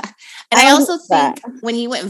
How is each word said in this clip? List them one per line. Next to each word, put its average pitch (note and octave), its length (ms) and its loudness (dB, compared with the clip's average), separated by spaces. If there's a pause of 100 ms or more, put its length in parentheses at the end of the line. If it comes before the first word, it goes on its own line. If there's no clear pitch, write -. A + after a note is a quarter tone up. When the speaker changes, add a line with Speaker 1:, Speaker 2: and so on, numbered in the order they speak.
(500)
Speaker 1:
And A#3 100 2
Speaker 2:
I C4 40 6
Speaker 1:
I C4+ 60 6
Speaker 2:
don't D4 100 6
Speaker 1:
also E4 180 -2
Speaker 2:
think D3+ 420 0
Speaker 1:
think A#3+ 140 -18
Speaker 2:
that. B3+ 80 -18
Speaker 1:
when A#3 120 -6
he A#3 140 -6
went G#3+ 220 -8